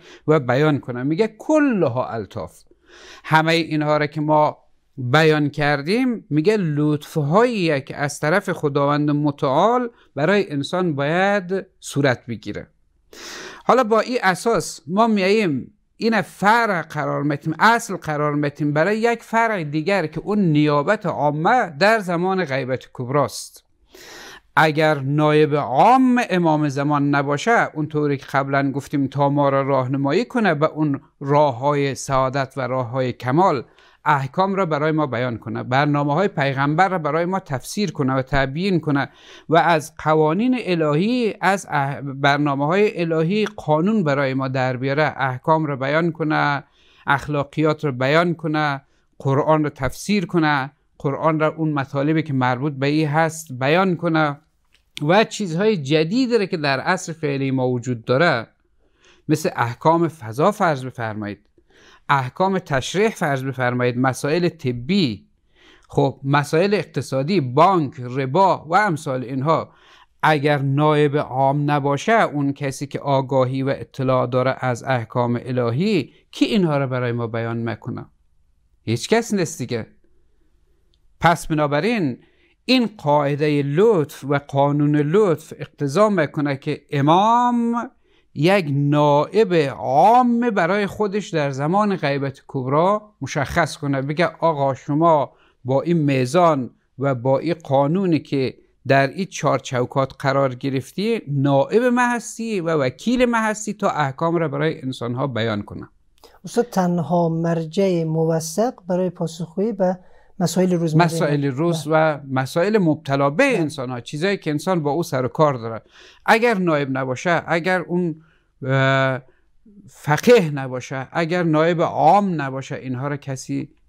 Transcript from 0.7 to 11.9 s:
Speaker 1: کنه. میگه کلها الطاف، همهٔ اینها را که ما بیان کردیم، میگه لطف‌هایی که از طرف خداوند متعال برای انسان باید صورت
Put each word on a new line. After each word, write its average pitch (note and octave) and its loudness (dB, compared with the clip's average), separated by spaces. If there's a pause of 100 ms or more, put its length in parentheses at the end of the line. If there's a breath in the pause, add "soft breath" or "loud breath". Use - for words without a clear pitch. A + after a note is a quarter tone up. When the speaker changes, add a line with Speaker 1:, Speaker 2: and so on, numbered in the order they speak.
Speaker 1:
کنه. B2 -8
میگه E3+ -2
کلها F#3+ 0
الطاف، G2+ -10 (600 loud breath)
همهٔ D#3+ 4
اینها D3+ 0
را D3 0
که D3+ -6
ما D3+ 2 (400)
بیان D3+ 4
کردیم، E3 -2
میگه D#3 2
لطف‌هایی D#3 0
که - -12
از C#3+ -6
طرف F3+ 0
خداوند D3 0
متعال D3+ 0 (240 soft breath)
برای F#3 0
انسان D#3+ -2
باید F3+ -2 (140)
صورت C3+ -2